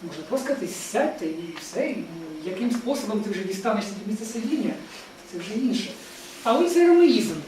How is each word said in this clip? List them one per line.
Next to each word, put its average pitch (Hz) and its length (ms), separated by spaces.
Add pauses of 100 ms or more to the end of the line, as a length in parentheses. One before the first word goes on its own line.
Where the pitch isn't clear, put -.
Можна 165 260
просто 262 160
сказати 269 220
«сядьте» - 580
і 165 360
все, - 280
і, - 60
ну, 165 560
яким 226 200
способом 220 480
ти 202 100
вже 190 140
дістанешся 196 480 (140)
до 220 60
місця 220 140
сидіння, 247 480 (580)
це 175 80
вже 185 140
інше. 240 360 (540)
Але 320 260
це 339 160
арамеїзм. 330 480 (140)